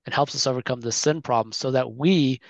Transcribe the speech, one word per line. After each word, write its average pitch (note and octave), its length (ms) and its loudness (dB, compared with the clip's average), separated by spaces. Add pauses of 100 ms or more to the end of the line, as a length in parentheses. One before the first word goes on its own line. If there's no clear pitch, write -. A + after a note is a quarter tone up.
and - 100 -8
helps C#3 200 0
us - 120 -2
overcome B2+ 340 -2
the A2+ 120 -4
sin D3+ 280 0
problem A2+ 320 0
so - 200 -4
that B2+ 200 0
we C#3 580 2